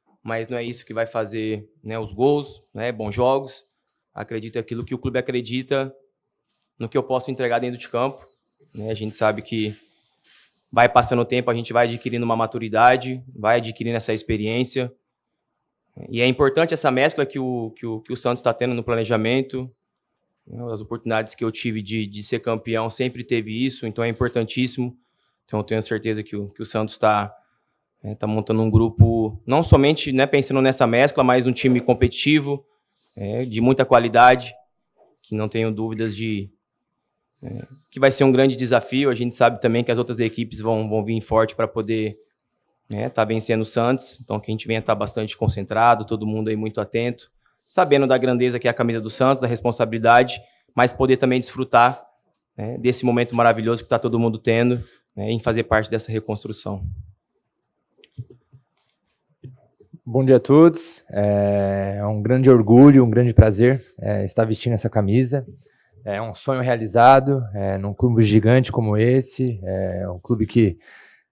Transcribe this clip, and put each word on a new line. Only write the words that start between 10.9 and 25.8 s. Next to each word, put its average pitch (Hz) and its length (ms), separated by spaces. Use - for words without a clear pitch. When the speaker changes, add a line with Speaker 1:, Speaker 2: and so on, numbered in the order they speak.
Speaker 1:
o - 20
tempo, 123 260
a 117 40
gente 117 180
vai 120 140
adquirindo 120 380
uma 117 120
maturidade, 120 840
vai 110 220
adquirindo 113 400
essa 113 160
experiência. 117 800
E 117 120
é 123 60
importante 147 480
essa 156 160
mescla 139 340
que 135 140
o, 123 360
que - 120
o, 110 140
que 120 120
o 123 40
Santos 123 260
tá 120 100
tendo 123 220
no 120 100
planejamento. 120 840
As 110 100
oportunidades 110 540
que - 100
eu 113 60
tive 110 320
de, 107 240
de 101 160
ser 117 160
campeão 113 500
sempre 123 360
teve 117 260
isso, 131 180
então 117 200
é 117 40
importantíssimo. 123 880
Então - 140
eu 104 60
tenho 110 180